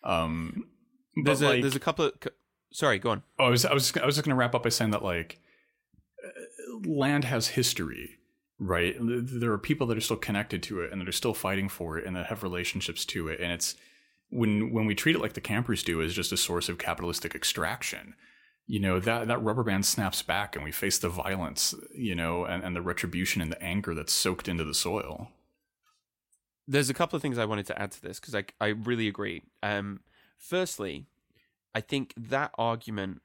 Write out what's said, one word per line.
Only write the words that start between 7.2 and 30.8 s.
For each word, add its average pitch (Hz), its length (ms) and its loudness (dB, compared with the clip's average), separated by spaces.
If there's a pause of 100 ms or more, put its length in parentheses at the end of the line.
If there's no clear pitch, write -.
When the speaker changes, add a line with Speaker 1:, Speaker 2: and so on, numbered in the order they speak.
Speaker 1:
has 123 240 2
history, - 720 -2 (400)
right? 90 400 2
Th-, 120 260 0
there 120 280 0
are 104 60 0
people 139 280 0
that 117 100 0
are 110 60 -2
still 113 140 0
connected 104 480 -2
to 95 160 -6
it 85 100 -4
and 95 100 -6
that 90 80 -4
are 90 40 -4
still 113 220 0
fighting 98 340 0
for 82 300 -6
it - 80 -6
and 90 100 -4
that 87 100 -4
have 107 160 -6
relationships 90 640 -4
to 82 220 -4
it. 80 120 -4
And 87 120 -2
it's - 240 -4 (540)
when, 113 420 2
when 110 140 2
we 104 100 2
treat 160 180 4
it - 80 0
like 107 120 -4
the 117 60 -10
campers 107 440 0
do 80 180 2
as 82 120 0
just 90 180 -2
a 95 40 0
source 87 320 0
of 87 100 -4
capitalistic 85 580 -4
extraction, - 800 -4 (520)
you 104 140 0
know, 92 180 4
that, 113 300 2
that 117 140 2
rubber 110 200 2
band 101 240 2
snaps - 360 0
back 101 340 -2
and 73 80 -6
we 80 80 -6
face - 260 0
the 90 120 0
violence, 87 640 -2 (200)
you 104 200 -2
know, 85 300 0
and, 87 200 -2
and 90 100 -2
the 87 80 -2
retribution 87 600 -2
and 80 100 -2
the - 100 -8
anger 90 320 -2
that's 76 180 -2
soaked - 360 0
into 85 160 0
the 76 100 -4
soil. - 540 -2 (1400)
Speaker 2:
There's 139 220 4
a 135 60 2
couple 170 200 2
of 151 80 0
things 131 140 0
I 117 80 2
wanted 104 220 0
to - 140 -4
add 101 120 -4
to - 100 -18
this 90 160 -10
'cause - 160 -12
I, 101 100 0 (160)
I 107 80 4
really 113 380 0
agree. 101 360 -4 (200)
Um, 101 380 -2 (380)
firstly, 139 680 -4 (680)